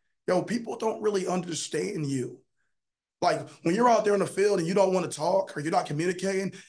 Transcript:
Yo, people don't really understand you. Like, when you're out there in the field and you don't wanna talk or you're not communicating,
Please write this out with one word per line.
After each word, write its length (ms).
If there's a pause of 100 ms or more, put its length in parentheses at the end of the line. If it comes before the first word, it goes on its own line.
(280)
Yo, 160
people 360
don't 240
really 240
understand 800
you. 320 (800)
Like, 260 (160)
when 120
you're 160
out 160
there 80
in 60
the 60
field 320
and 80
you 60
don't 220
wanna 140
talk 460
or 60
you're 100
not 140
communicating, 680 (140)